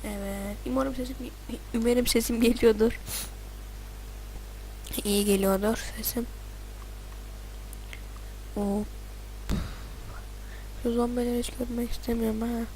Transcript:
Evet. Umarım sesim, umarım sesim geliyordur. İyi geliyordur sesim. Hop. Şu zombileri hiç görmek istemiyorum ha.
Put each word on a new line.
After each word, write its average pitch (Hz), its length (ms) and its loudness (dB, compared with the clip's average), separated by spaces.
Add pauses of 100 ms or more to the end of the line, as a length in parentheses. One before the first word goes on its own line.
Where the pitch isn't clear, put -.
Evet. 202 600 -4
Umarım 262 300 2
sesim, 254 200 -4 (580)
umarım 240 340 6
sesim 226 340 4
geliyordur. 233 580 8 (2000)
İyi 202 220 4
geliyordur 196 520 6 (200)
sesim. 233 300 -2 (2250)
Hop. 202 300 2 (2000)
Şu 233 100 2
zombileri 240 460 2
hiç 240 100 -2 (100)
görmek 240 320 -2
istemiyorum 226 500 0
ha. 233 240 0 (100)